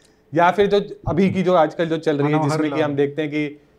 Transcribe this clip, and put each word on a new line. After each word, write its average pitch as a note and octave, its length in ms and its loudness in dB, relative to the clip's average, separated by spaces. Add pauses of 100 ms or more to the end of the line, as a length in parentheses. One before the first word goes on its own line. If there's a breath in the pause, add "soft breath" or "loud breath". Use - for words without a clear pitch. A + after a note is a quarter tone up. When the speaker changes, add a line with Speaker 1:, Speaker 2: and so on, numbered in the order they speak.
(340 soft breath)
Speaker 1:
या E3+ 180 4
फिर G3+ 160 2
जो G3+ 400 -2
अभी E3+ 220 2
की F#3 140 -2
जो F3+ 100 2
आजकल D#3+ 320 2
जो E3 120 -2
चल D#3 200 -2
रही C#3+ 100 0
है, D3+ 60 0
Speaker 2:
मनोहर D3+ 160 0
Speaker 1:
जिसमें D#3 240 -2
कि D#3 60 -2
Speaker 2:
लाल। D3 100 0
Speaker 1:
हम C#3+ 60 -6
देखते C#3+ 260 -2
हैं D3+ 100 -6
कि D3 300 -6 (180)